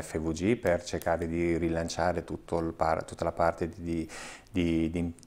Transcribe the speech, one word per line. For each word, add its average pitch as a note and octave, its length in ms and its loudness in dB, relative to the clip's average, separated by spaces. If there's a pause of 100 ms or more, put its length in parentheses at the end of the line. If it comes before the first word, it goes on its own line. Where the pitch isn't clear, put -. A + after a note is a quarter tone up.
F - 180 -6
V D#2+ 140 0
G F#2 240 2
per F2 260 2
cercare E2 460 0
di E2+ 300 2
rilanciare E2 640 0
tutto - 340 -4
il E2 140 -2
par-, D#2+ 320 0
tutta - 200 -6
la E2 80 0
parte E2+ 360 2
di, E2+ 400 -4 (400)
di, E2 400 2
di, E2+ 240 -2 (140)